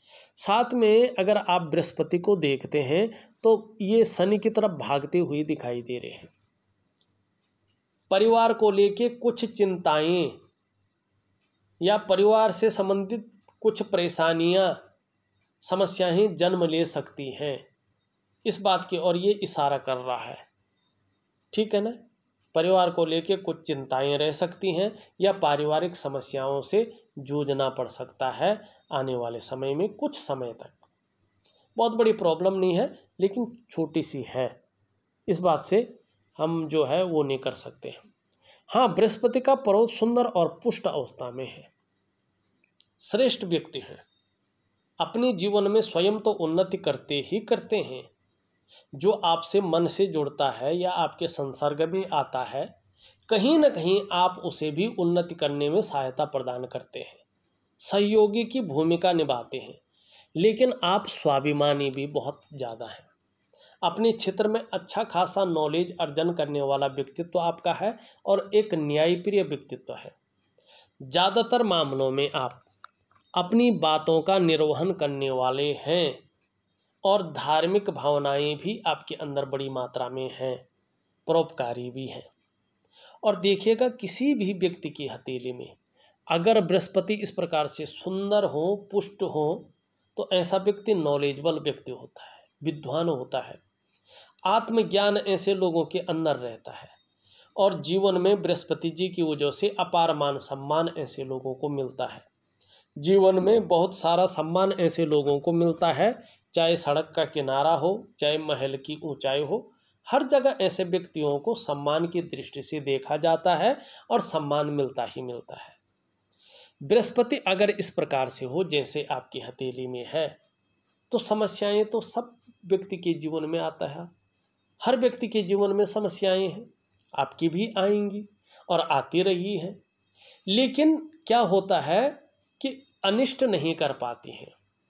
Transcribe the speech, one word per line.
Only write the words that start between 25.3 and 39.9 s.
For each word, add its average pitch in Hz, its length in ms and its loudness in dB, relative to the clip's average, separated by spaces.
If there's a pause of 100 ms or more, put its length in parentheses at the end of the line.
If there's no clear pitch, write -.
पारिवारिक 156 640 0
समस्याओं 139 680 -4
से 226 280 0 (280)
जूझना 139 500 -2
पड़ 127 200 -6
सकता 131 420 -6
है 170 280 0 (320)
आने 135 240 -4
वाले 120 240 -6
समय 135 360 -6
में, 170 140 0
कुछ - 280 -6
समय 127 360 -6
तक। - 180 -18 (1080)
बहुत 226 180 2
बड़ी 220 180 6
प्रॉब्लम 180 420 2
नहीं 185 200 2
है 185 120 2 (320)
लेकिन 214 380 0 (140)
छोटी 160 320 -2
सी 135 240 -8
है, 127 360 -4 (640)
इस 175 120 0
बात 170 260 2
से 233 340 0 (400)
हम 160 280 -2
जो 151 180 0
है 151 180 0
वो 160 200 0
नहीं 139 160 -2
कर 131 140 -4
सकते - 360 -14
हैं। - 120 -18 (680)
हाँ, 233 260 4
बृहस्पति 226 440 2
का 269 180 4
पर्वत 226 340 4